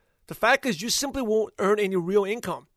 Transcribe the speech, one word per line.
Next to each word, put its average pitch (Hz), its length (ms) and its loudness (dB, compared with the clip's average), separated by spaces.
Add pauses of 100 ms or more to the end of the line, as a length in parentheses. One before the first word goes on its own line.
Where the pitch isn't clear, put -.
(260)
the - 80 -12
fact 247 320 2
is 180 160 -2
you 233 60 -6
simply 269 340 -2
won't 220 380 0
earn 208 180 2
any 196 160 0
real 190 300 2
income 180 420 -8 (100)